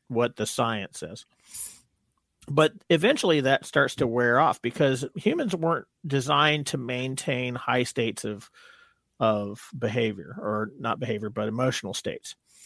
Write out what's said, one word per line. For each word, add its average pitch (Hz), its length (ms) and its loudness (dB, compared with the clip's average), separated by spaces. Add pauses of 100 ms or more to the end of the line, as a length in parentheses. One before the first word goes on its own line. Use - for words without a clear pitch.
what 120 280 0
the 107 120 -2
science 113 500 -2
says. 82 280 -12 (1200)
But 156 260 2 (160)
eventually 170 520 4
that 131 260 2
starts 143 300 2
to 135 100 2
wear 120 320 4
off 151 240 2
because 131 420 2 (100)
humans 240 400 0
weren't 165 300 -2 (200)
designed 147 640 2
to - 100 -4
maintain 127 760 -4
high 123 300 0
states 113 420 -4
of, 104 240 -8 (720)
of 107 420 0 (160)
behavior, 110 600 -2
or 107 420 -2
not 113 200 -4
behavior, 110 300 -4
but 107 180 -4
emotional 113 460 -2
states. - 420 -8 (300)